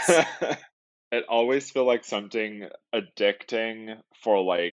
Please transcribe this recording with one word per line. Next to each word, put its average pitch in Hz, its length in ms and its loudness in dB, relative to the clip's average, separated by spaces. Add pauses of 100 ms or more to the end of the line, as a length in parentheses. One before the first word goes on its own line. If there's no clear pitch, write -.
<laughs> - 500 2 (540)
It 120 180 -2
always 123 400 2
feel 131 160 0
like 120 200 0
something 104 640 -6 (240)
addicting 110 1080 -4 (240)
for, 101 200 2
like, 87 360 -2